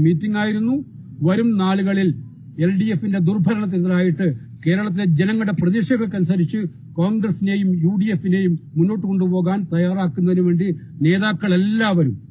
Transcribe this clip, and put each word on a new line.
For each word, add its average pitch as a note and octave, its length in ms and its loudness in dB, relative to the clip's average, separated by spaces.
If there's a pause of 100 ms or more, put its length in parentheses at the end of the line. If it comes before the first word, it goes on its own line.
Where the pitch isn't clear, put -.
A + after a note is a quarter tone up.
മീറ്റിംഗ് G3+ 380 2
ആയിരുന്നു. G#3+ 320 0 (520)
വരും A3 220 2 (140)
നാളുകളിൽ F#3+ 460 2 (560)
എൽ F#3 160 2
ഡി G#3+ 140 2
എഫിന്റെ G3 340 -2
ദുർഭരണത്തിനെതിരായിട്ട് F#3 1000 0 (380)
കേരളത്തിലെ F#3+ 420 0 (120)
ജനങ്ങളുടെ G3+ 420 0
പ്രതീക്ഷകൾക്കനുസരിച്ച് F#3+ 1000 0 (400)
കോൺഗ്രസിനെയും G3 720 0 (140)
യു F#3 160 2
ഡി G#3+ 140 0
എഫിനെയും F#3 380 2 (260)
മുന്നോട്ട് F#3+ 300 2
കൊണ്ടുപോകാൻ F#3 500 0 (140)
തയ്യാറാക്കുന്നതിന് F3+ 760 0
വേണ്ടി F3 200 2 (380)
നേതാക്കളെല്ലാവരും, F#3+ 1080 2 (160)